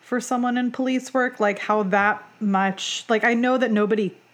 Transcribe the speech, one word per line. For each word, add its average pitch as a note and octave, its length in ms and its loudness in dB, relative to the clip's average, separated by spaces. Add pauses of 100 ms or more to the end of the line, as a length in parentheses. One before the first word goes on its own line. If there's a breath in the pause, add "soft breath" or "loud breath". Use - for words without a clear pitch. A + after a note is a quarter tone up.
for B3 200 -4
someone B3 380 -2
in B3 120 0
police B3+ 440 -2
work? B3 260 0
Like, G#3 180 2
how G#3+ 260 0
that G3+ 380 2 (160)
much, G3 680 -2
like, A3 160 2
I A#3 100 4
know B3 240 2
that A#3 140 0
nobody G#3 420 0 (200)